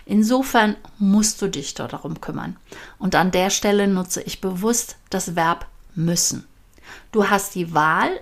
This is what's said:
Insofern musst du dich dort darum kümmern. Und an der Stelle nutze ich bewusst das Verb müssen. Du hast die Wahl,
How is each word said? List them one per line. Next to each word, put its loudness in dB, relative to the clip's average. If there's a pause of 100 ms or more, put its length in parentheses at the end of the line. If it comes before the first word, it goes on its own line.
Insofern 2 (220)
musst 2
du 0
dich -6
dort -8
darum -10
kümmern. -8 (420)
Und 0
an 4
der 2
Stelle 2
nutze -2
ich -12
bewusst -2 (120)
das -4
Verb 0 (300)
müssen. 0 (640)
Du 2
hast 0
die -4
Wahl, 2 (120)